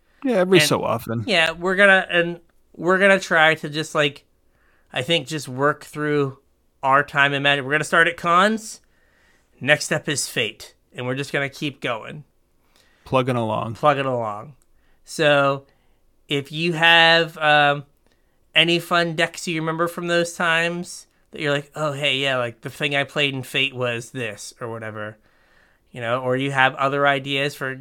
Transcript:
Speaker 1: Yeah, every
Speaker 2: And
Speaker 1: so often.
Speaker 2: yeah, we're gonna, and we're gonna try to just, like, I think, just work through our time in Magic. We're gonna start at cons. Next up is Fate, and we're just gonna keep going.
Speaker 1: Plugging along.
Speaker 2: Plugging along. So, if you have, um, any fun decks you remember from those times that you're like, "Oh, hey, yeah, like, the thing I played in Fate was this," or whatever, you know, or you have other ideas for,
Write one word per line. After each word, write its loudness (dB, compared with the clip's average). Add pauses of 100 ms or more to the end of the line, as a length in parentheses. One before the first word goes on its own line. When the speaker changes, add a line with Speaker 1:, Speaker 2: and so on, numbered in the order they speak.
(240)
Speaker 1:
Yeah, 0
every 6
Speaker 2:
And 4
Speaker 1:
so 0
often. -4
Speaker 2:
yeah, 2
we're -4
gonna, 6
and 0 (340)
we're 2
gonna 6
try 4
to -10
just, -6
like, -2 (680)
I -4
think, 0
just -8
work -2
through -2 (440)
our 4
time 0
in -2
Magic. 0
We're -4
gonna 0
start 2
at -6
cons. 0 (800)
Next 0
up -4
is -4
Fate, -8 (200)
and -10
we're -4
just -8
gonna -4
keep -10
going. -8 (800)
Speaker 1:
Plugging 0
along. -4
Speaker 2:
Plugging 0
along. -6 (500)
So, 2 (640)
if -4
you -2
have, 4
um, 2 (680)
any 4
fun 0
decks -2
you -4
remember -2
from -6
those 0
times -4 (240)
that -12
you're 0
like, -4
"Oh, -4
hey, -2
yeah, -2
like, -6
the -10
thing -4
I 0
played -2
in -6
Fate -4
was -6
this," -10
or -10
whatever, -12 (720)
you -16
know, -2
or 0
you -2
have 4
other 0
ideas -2
for, -8